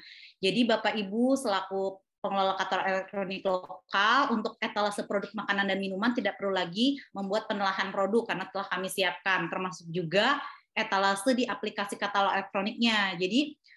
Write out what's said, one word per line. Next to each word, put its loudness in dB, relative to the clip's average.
Jadi 2
Bapak 2
Ibu 2
selaku -2
pengelola 2
katalog -2
elektronik -4
lokal, 2
untuk -2
etalase -2
produk -4
makanan 0
dan 0
minuman 0
tidak -2
perlu -2
lagi 2
membuat -2
penelaahan -2
produk 2
karena -4
telah -6
kami -4
siapkan, 0
termasuk -6
juga 2
etalase 2
di 0
aplikasi -6
katalog 0
elektroniknya. 0
Jadi, 0